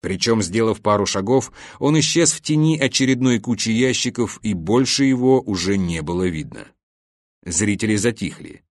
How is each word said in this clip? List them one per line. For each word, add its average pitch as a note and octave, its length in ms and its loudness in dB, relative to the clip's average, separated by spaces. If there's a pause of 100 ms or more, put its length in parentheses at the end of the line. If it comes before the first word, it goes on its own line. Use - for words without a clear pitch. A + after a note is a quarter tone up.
Причём, G2 420 0
сделав G#2+ 380 0
пару G#2 260 2
шагов, A2 440 -2 (280)
он D3+ 200 2
исчез D#3 320 2
в - 100 -6
тени D#3 360 2
очередной B2+ 600 2
кучи A2+ 300 -4
ящиков, A#2+ 760 0
и G#2+ 100 -2
больше A#2 520 2
его B2+ 360 4
уже G2 360 -2
не E2+ 260 -2
было F2 240 -2
видно. B1+ 400 -8 (760)
Зрители G#2 520 0
затихли. G#2 760 -4